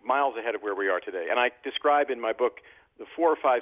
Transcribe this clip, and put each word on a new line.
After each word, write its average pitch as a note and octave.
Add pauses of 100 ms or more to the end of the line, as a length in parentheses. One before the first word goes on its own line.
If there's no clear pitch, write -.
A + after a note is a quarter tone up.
miles C3
ahead A2
of G2+
where G#2
we G2
are F2+
today. F2+
And A#2
I B2 (160)
describe C#3+
in A#2+
my A2+
book A#2+ (380)
the G#2+
four E3
or -
five B2